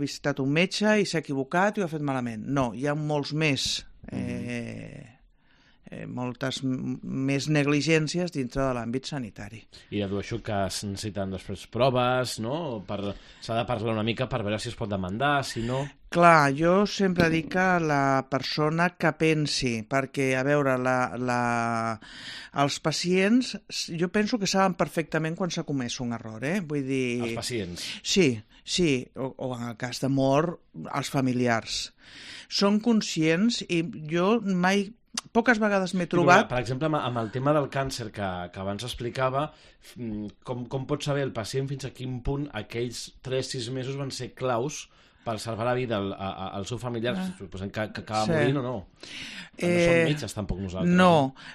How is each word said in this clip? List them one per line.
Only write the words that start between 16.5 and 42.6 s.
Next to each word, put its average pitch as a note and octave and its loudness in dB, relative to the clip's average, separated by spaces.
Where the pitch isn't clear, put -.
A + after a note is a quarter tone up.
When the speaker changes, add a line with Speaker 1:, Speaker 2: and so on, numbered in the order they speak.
Speaker 1:
jo F3+ 4
sempre F3+ 2
dic D#3+ 0
que F#3 2
la C#3 2
persona D#3+ 0
que E3 0
pensi, D3 0
perquè, C3+ 0
a C3 0
veure, C#3 2
la, B2+ 0
la, A#2 0
els C#3+ 2
pacients, F#3+ 2
s-, - -8
jo F3+ 2
penso G#3 0
que G3 -2
saben F#3+ 4
perfectament D#3+ 0
quan F3+ -2
s'ha E3 -4
comès C3 -4
un A#2+ -4
error, A2 -8
eh? F3 0
Vull D3 -4
dir B2+ 0
Speaker 2:
Els A#2 -2
pacients. G#2 -4
Speaker 1:
Sí, C3 4
sí, C#3 2
o, B2+ -6
o B2+ -6
en A#2 -8
el A2 -10
cas B2 -6
de C3+ 0
mort, C#3 4
els C#3 -4
familiars. B2 0
Són G3+ 4
conscients G3+ 4
i E3+ 2
jo F#3 4
mai, G3 2
poques A#3 4
vegades G3+ 2
m'he F3+ 2
Speaker 2:
Sí, - -6
però, F3 4
Speaker 1:
trobat F#3+ 8
Speaker 2:
per B2 0
exemple, C3 -2
amb, D#3 2
amb B2 -2
el A2+ -2
tema C3 2
del C#3+ 2
càncer B2+ -4
que, F2+ -6
que G2 -10
abans G2+ -4
explicava, C3 -2
mm, G#2+ -8
com, B2 -8
com C3 -6
pot D3 -2
saber C#3+ -2
el C3+ -4
pacient C3+ -4
fins C3+ -8
a B2 -8
quin B2+ -8
punt C#3 -2
aquells A#2 -8